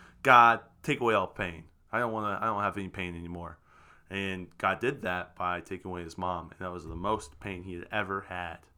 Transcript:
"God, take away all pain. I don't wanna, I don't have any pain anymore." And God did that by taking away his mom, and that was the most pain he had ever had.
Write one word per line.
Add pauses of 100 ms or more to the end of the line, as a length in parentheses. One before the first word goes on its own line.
(220)
"God, (220)
take
away
all
pain. (260)
I
don't
wanna,
I
don't
have
any
pain
anymore." (520)
And (120)
God
did
that
by
taking
away
his
mom,
and
that
was
the
most
pain
he
had
ever
had. (200)